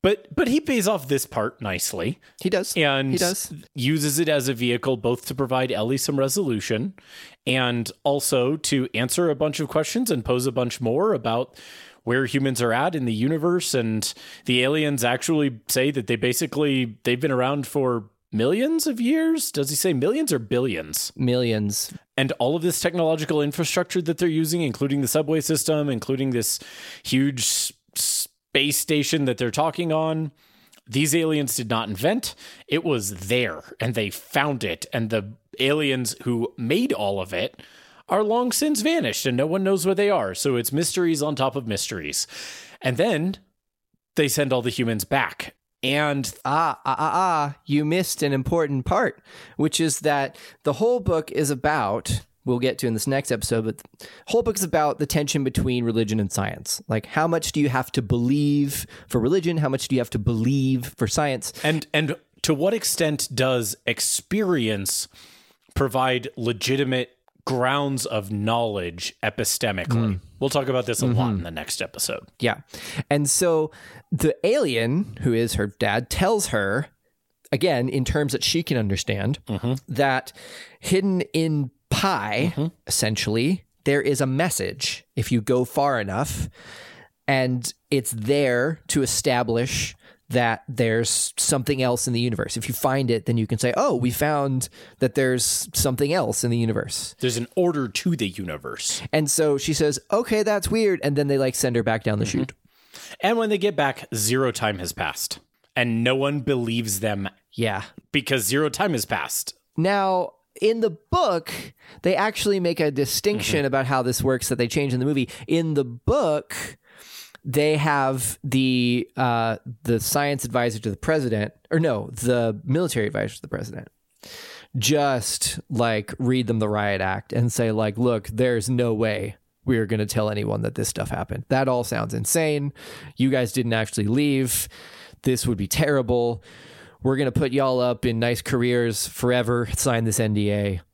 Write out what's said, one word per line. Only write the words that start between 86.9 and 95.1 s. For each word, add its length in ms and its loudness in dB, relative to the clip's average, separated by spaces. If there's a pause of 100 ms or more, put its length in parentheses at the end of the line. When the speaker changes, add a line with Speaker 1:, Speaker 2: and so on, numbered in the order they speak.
Speaker 2:
and 460 0 (160)
it's 220 0
there 760 0
to 140 0
establish 920 0 (340)
that 380 0
there's 720 0
something 440 0
else 240 0
in 60 -2
the 80 0
universe. 380 -2
If 100 -6
you 80 -4
find 340 0
it, 180 0
then 100 2
you 100 2
can 120 -2
say, 180 0
"Oh, 180 2
we 160 0
found 560 0 (320)
that 160 0